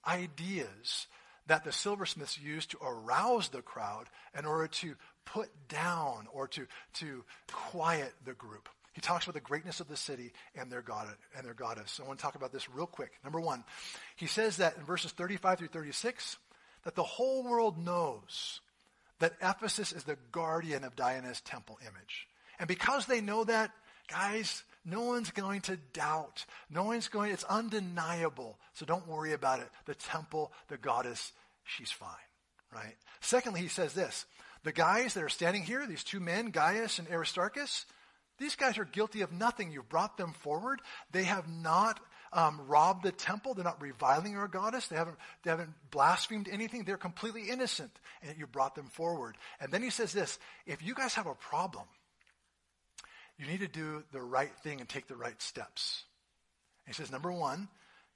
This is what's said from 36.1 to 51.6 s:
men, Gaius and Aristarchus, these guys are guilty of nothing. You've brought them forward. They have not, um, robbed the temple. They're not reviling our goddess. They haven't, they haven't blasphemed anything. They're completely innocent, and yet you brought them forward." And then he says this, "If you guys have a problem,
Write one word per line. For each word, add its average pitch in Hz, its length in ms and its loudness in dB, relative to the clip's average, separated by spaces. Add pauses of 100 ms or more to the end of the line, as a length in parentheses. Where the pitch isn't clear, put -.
men, 190 320 0
Gaius 185 480 4
and 165 100 -6
Aristarchus, 180 800 0 (520)
these 294 180 -4
guys 254 200 4
are 208 80 0
guilty 214 360 -2
of 165 100 0
nothing. 196 400 0
You've 135 180 -10
brought 180 280 2
them 170 160 -2
forward. 190 500 -2 (300)
They 190 120 4
have 185 240 0
not, 165 520 4 (320)
um, 151 340 4
robbed 175 380 8
the 185 80 4
temple. 214 420 -2
They're 185 80 -2
not 170 180 0
reviling 147 560 4
our 202 120 0
goddess. 214 400 0
They 165 80 -2
haven't, 165 220 0 (260)
they 170 60 2
haven't 165 240 0 (180)
blasphemed 180 560 6
anything. 220 340 -4
They're 190 140 -2
completely 202 540 -6
innocent, 247 460 -2 (240)
and 147 100 -12
yet 156 80 -10
you 147 100 -8
brought 135 260 2
them 139 140 -10
forward." 151 480 -2 (240)
And 139 120 -4
then 226 100 2
he 247 80 0
says 202 220 0
this, 180 280 0 (260)
"If 151 160 -6
you 214 120 -4
guys 262 200 0
have 196 140 -2
a 135 80 -4
problem, - 480 -2 (1500)